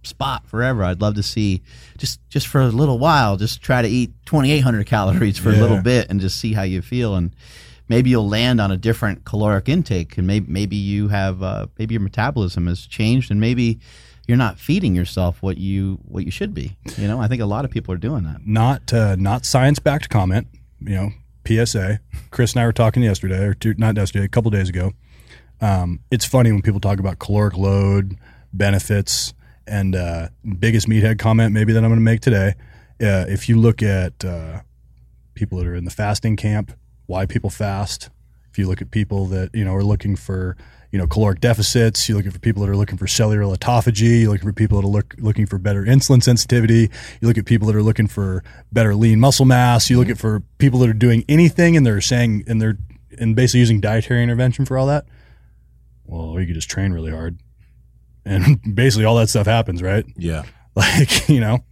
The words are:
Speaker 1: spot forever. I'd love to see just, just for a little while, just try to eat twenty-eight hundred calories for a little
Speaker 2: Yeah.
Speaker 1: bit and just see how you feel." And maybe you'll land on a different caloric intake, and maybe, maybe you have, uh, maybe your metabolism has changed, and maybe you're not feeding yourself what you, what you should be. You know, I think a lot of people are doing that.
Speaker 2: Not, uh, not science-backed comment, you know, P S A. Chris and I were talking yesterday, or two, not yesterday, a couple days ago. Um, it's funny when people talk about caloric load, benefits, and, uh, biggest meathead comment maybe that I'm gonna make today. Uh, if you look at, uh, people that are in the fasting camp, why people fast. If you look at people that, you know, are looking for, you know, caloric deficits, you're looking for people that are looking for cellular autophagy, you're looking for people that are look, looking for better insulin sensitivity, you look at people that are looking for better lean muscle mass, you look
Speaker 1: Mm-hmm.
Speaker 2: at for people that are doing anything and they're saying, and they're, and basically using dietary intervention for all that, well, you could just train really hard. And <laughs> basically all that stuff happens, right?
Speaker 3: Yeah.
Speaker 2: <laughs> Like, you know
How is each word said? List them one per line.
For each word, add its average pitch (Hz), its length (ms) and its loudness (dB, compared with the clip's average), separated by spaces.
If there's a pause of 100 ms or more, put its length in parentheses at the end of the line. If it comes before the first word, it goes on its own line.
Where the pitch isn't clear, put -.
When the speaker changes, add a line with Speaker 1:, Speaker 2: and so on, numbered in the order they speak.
Speaker 1:
spot - 440 -8
forever. 117 360 -2
I'd 90 180 -2
love 104 140 0
to 101 60 -2
see 98 380 -2 (380)
just, - 220 -8 (100)
just - 160 -4
for 139 160 2
a 131 60 2
little 123 300 0
while, 131 380 2
just 104 240 -4
try 127 220 0
to 92 60 0
eat 120 240 -2 (120)
twenty-eight 147 360 2
hundred 117 260 0
calories 98 520 0
for - 120 0
a 104 60 4
little 110 200 4
Speaker 2:
Yeah. 95 60 -2
Speaker 1:
bit 120 260 2
and 98 120 -2
just 92 180 -4
see 113 160 -4
how 104 80 -2
you 92 200 -2
feel." 120 340 -4
And 87 160 -2 (560)
maybe 127 220 2
you'll 110 180 2
land 113 320 0
on 98 100 0
a 95 60 -2
different 107 480 -4
caloric 104 440 -2
intake, 127 480 -2
and 92 100 -2
maybe, 101 240 0
maybe 95 260 -4
you 101 320 -2
have, 95 340 -4
uh, 101 240 -6 (120)
maybe 110 160 -6
your 113 80 -2
metabolism 98 680 -2
has 87 180 -6
changed, 117 440 -2
and 104 100 0
maybe 117 400 0 (460)
you're 120 100 2
not 117 220 0
feeding 156 360 -2
yourself 90 480 -2
what 95 140 -4
you, 95 480 -4
what - 180 -8
you - 80 -6
should 202 220 -8
be. - 240 -10 (220)
You 101 100 -4
know, 113 100 -4
I 110 100 -2
think 120 120 -2
a 107 60 -4
lot 107 180 -4
of 127 60 -6
people 92 240 -6
are 90 40 -6
doing 104 260 -4
that. 73 220 -10
Speaker 2:
Not, 113 460 0
uh, 107 240 2
not 98 300 -2
science-backed 139 640 0
comment, 95 380 0 (320)
you 101 160 -4
know, 98 140 -4 (340)
P 110 140 2
S 117 160 0
A. 104 240 -2 (320)
Chris 120 220 0
and 127 80 0
I 117 60 2
were 117 80 0
talking 117 280 2
yesterday, 95 440 0
or 101 80 0
two, 110 240 -2
not 110 180 2
yesterday, 101 300 -2
a - 20 -4
couple 113 220 0
days 98 180 0
ago. 90 240 -4 (680)
Um, 90 380 -2 (100)
it's 123 160 -2
funny 120 260 4
when 101 80 2
people 101 180 0
talk 98 200 -2
about 95 200 -4
caloric 101 380 -2
load, 98 600 0 (340)
benefits, 98 800 -2 (340)
and, 98 300 -2
uh, 85 320 -6 (300)
biggest 113 300 0
meathead 110 300 2
comment 110 360 2
maybe 107 180 2
that 113 100 4
I'm 113 80 4
gonna 113 120 4
make 113 180 2
today. 101 340 2 (460)
Uh, 98 280 0
if 98 200 -4
you 117 80 4
look 113 260 4
at, 95 440 -2
uh, 82 340 -10 (760)
people 101 220 -6
that 90 100 -4
are 87 80 -6
in 87 120 -6
the 90 40 -10
fasting 107 460 -2
camp, 107 360 -2 (340)
why 92 180 -4
people 104 240 -2
fast. 101 600 -6 (420)
If - 60 -8
you 98 100 0
look 92 140 -4
at - 80 -14
people 101 380 -2
that, 92 260 -4
you 110 100 -2
know, 95 100 -4
are 98 100 -2
looking 101 320 0
for, 92 400 -6 (340)
you 101 80 -2
know, 90 80 0
caloric 101 340 0
deficits, 113 680 0
you're 110 80 0
looking 98 160 -2
for 90 60 -14
people 101 260 -2
that 98 60 -2
are 98 60 0
looking 101 220 -2
for 95 80 -6
cellular 107 380 0 (120)
autophagy, 117 680 2
you're 110 80 4
looking 98 180 -2
for 104 40 -4
people 104 280 0
that 98 60 -2
are 98 40 0
look, 104 280 -2
looking 107 280 0
for 98 120 -6
better 98 260 -2
insulin 127 380 4
sensitivity, 117 680 4 (300)
you 117 80 0
look 117 100 2
at 104 80 -6
people 107 200 2
that 107 100 2
are 104 60 2
looking 110 260 2
for 95 340 -4 (300)
better 110 220 2
lean 110 260 4
muscle 131 260 4
mass, 123 440 4
you 123 80 4
look 123 80 4
Speaker 1:
Mm-hmm. 117 60 -4
Speaker 2:
at 113 60 -6
for 107 240 -2 (160)
people 127 220 4
that 123 80 4
are 110 60 2
doing 117 340 4
anything 170 480 4
and 139 100 6
they're 104 140 2
saying, 117 460 0
and 113 140 0
they're, 110 180 0 (400)
and 113 180 0
basically 123 240 4
using 113 200 4
dietary 113 420 0
intervention 120 420 0
for 131 120 -4
all 131 100 0
that, 143 200 -2 (1000)
well, 82 360 -10
you 92 60 -2
could 85 80 -6
just 78 160 -10
train 95 220 -2
really 80 200 -6
hard. 80 260 -10 (840)
And 101 380 4
<laughs> 107 120 -4
basically 110 300 2
all 113 120 4
that 110 120 2
stuff 101 180 0
happens, 110 360 0
right? 98 220 -2 (120)
Speaker 3:
Yeah. 80 320 -6
Speaker 2:
<laughs> - 40 -20 (220)
Like, - 540 2
you 143 120 6
know 113 320 0